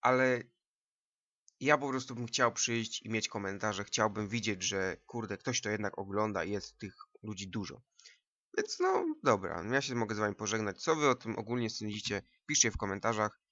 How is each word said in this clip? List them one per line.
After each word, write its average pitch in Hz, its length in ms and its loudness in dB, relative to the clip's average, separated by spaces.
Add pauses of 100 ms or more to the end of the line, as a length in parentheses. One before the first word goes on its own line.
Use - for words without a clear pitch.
Ale 127 420 6 (1160)
ja 143 180 4
po 139 100 -2
prostu 131 260 -4
bym 117 120 -6
chciał 120 260 2
przyjść 117 500 -2
i 110 80 -8
mieć 110 180 0
komentarze, 101 560 -2
chciałbym 107 440 0
widzieć, 104 340 -2
że 95 340 0 (100)
kurde, 104 320 -6
ktoś 123 220 -2
to 104 100 -4
jednak 104 280 -2
ogląda 98 460 0
i 92 60 -4
jest - 280 -6
tych 98 160 -10 (280)
ludzi 101 260 -6
dużo. 92 340 -4 (720)
Więc - 240 -2
no, 359 420 2
dobra, 92 500 2
ja 135 80 4
się 139 140 -4
mogę 110 200 0
z 104 40 -4
wami 104 160 0
pożegnać. 104 480 -2
Co 160 140 2
wy 147 120 4
o 127 60 6
tym 113 240 -6
ogólnie 113 320 -2
sądzicie? 104 520 -4 (240)
Piszcie 123 240 4
w - 60 -8
komentarzach. 107 640 0 (120)